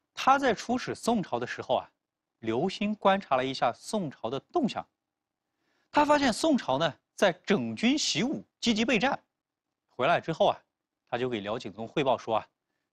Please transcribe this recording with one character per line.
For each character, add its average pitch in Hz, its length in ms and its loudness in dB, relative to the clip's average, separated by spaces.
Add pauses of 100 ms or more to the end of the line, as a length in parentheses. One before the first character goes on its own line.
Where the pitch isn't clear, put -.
(120)
他 277 260 2
在 269 140 2
出 240 240 -4
使 127 180 -6
宋 226 280 -2
朝 123 160 -4
的 120 80 -4
时 - 160 -10
候 123 140 0
啊， 92 140 -6 (500)
留 117 280 -2
心 208 280 -4
观 196 240 2
察 - 160 0
了 127 80 0
一 135 100 -4
下 123 180 0
宋 180 380 -6
朝 - 180 -10
的 131 120 -4
动 311 280 -2
向。 98 180 -8 (1040)
他 294 140 4
发 294 140 6
现 262 140 2
宋 311 260 2
朝 131 200 -2
呢， 156 160 -2 (200)
在 - 180 4 (120)
整 117 300 0
军 254 240 2
习 - 240 -2
武， 269 220 -4 (160)
积 233 120 0
极 220 120 0
备 240 140 2
战。 262 200 0 (720)
回 127 180 -2
来 160 140 4
之 165 120 -6
后 185 140 2
啊， 127 120 2 (500)
他 120 100 -6
就 127 100 -2
给 117 120 -4
辽 104 180 -6
景 107 140 -10
宗 110 160 -12
汇 156 160 0
报 123 120 4
说 110 200 -2
啊， 101 120 -4 (440)